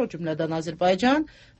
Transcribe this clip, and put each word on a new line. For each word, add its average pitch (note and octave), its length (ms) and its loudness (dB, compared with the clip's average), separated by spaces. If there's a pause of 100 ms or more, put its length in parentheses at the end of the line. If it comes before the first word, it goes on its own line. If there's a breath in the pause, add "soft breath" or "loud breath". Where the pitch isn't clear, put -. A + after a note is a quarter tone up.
o - 100 0
cümlədən D#3+ 460 -4
Azərbaycan, F#3+ 680 2 (320 soft breath)